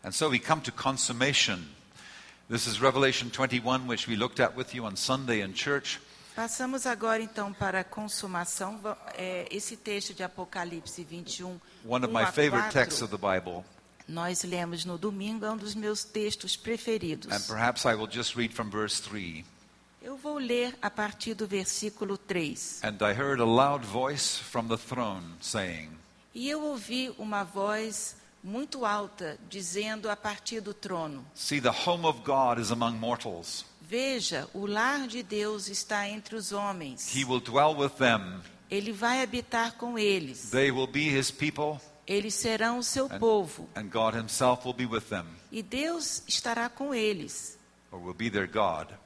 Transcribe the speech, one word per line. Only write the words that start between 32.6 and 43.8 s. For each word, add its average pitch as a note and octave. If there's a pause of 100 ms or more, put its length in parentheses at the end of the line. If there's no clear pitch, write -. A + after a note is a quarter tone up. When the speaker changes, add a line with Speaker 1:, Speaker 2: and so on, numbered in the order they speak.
Speaker 1:
is G#2+
among A#2
mortals. A2 (160)
Speaker 2:
"Veja, A#3
o G3
lar B3
de A#3
Deus G#3
está G3+
entre G#3
os G3
homens. F#3
Speaker 1:
He C3+
will B2
dwell C#3
with C#3
them. G2 (280)
Speaker 2:
Ele G3+
vai A#3
habitar A#3+
com A#3+
eles. F#3+
Speaker 1:
They C3+
will B2+
be D3
his C3+
people. D3 (260)
Speaker 2:
Eles G3+
serão A3+
o B3
seu C4
Speaker 1:
And, G3
Speaker 2:
povo. G3+
Speaker 1:
and G2+